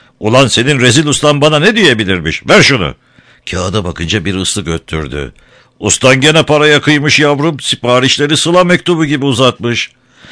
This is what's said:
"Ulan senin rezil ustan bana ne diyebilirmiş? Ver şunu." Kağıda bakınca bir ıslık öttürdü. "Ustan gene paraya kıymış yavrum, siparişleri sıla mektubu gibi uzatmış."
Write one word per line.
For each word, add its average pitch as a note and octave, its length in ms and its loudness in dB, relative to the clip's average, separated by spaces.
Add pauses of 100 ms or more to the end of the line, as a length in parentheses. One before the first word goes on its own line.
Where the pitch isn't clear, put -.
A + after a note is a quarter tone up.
(200)
"Ulan B2 280 2
senin B2+ 320 0
rezil B2+ 260 4
ustan D3 360 0
bana D3+ 180 0
ne G#3 160 0
diyebilirmiş? G2+ 760 0
Ver D3+ 120 6
şunu." G#2 340 0 (560)
Kağıda F#2 320 -4
bakınca E2+ 420 -4
bir F#2+ 100 -4
ıslık F#2+ 320 -4
öttürdü. D#2 640 -8 (460)
"Ustan C3 420 2
gene D#3 220 2
paraya D3+ 380 2
kıymış D3 380 0
yavrum, D3 400 0
siparişleri C3 800 0
sıla F3+ 260 2
mektubu F3 420 0
gibi C#3 200 -2
uzatmış." A#2+ 640 -2 (400)